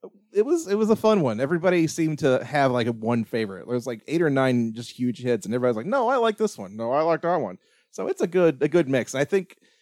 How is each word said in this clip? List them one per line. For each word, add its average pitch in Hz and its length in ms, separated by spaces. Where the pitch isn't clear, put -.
it 202 120
was, 320 220
it 202 80
was 214 140
a 226 80
fun 214 240
one. 113 180
Everybody 165 480
seemed 156 320
to 131 240
have, 135 300
like, 120 140
a 120 40
one 113 320
favorite. 98 440
There 120 80
was, 123 120
like, 117 180
eight 160 160
or 160 80
nine 127 440
just 117 180
huge 123 300
hits, 120 240
and 107 100
everybody's 123 220
like, 110 80
"No, 233 240
I 269 80
like 226 200
this 214 200
one. 98 180
No, 113 160
I 147 120
like 160 180
that 170 180
one." 95 180
So 190 160
it's - 140
a 202 60
good, 165 340
a 147 60
good 147 220
mix. 131 260
I 135 80
think, 190 320